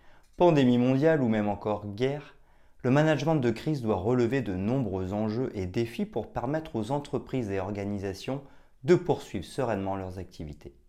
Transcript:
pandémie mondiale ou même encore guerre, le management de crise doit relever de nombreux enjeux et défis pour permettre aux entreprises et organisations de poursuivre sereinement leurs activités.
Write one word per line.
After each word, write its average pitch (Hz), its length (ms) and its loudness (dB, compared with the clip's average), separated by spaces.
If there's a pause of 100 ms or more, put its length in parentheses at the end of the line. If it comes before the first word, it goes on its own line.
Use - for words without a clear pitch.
(360)
pandémie 139 420 6
mondiale 135 440 4
ou 120 80 2
même 107 180 2
encore 104 400 -2
guerre, 131 480 -4 (480)
le 123 80 2
management 151 440 4
de 123 140 2
crise 139 320 -2
doit 110 140 2
relever 120 460 2
de 98 140 -4
nombreux 95 580 -2
enjeux 110 420 -2
et 95 120 -4
défis 117 380 -2
pour - 280 -8
permettre 143 420 -4
aux 110 160 -2
entreprises 131 580 -4
et 95 120 -2
organisations 101 840 -6 (400)
de 165 120 6
poursuivre - 500 -2
sereinement 98 500 -4
leurs 95 240 -8
activités. 80 560 -14 (140)